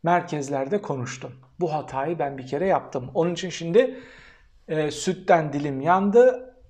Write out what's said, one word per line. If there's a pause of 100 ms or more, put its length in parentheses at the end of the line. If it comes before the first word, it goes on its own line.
merkezlerde
konuştum. (280)
Bu
hatayı
ben
bir
kere
yaptım.
Onun
için
şimdi, (720)
e,
sütten
dilim
yandı (160)